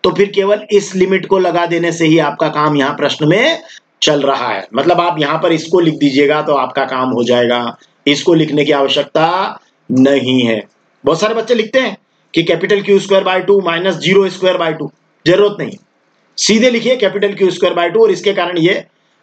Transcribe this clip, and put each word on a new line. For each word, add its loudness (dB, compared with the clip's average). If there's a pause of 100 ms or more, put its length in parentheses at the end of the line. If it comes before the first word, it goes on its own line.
तो 2
फिर 2
केवल 0
इस 0
लिमिट 0
को 0
लगा 0
देने -2
से -2
ही 4
आपका -2
काम 0
यहाँ 0
प्रश्न -2
में 2 (400)
चल 2
रहा -2
है। -8
मतलब 2
आप -2
यहाँ -2
पर 0
इसको 0
लिख 0
दीजिएगा 2
तो -2
आपका -2
काम -4
हो -2
जाएगा, 0 (280)
इसको 2
लिखने 0
की 0
आवश्यकता -2 (300)
नहीं 2
है। 0 (420)
बहुत 0
सारे 0
बच्चे 0
लिखते 0
हैं -4 (360)
कि 0
capital 0
Q 4
square 2
by 0
two 2
minus -2
zero 2
square 0
by -2
two, -8 (360)
जरूरत 2
नहीं, -10 (600)
सीधे 2
लिखिए 0
capital -2
Q 2
square 0
by 0
two 0
और 4
इसके -2
कारण -2
ये 0 (400)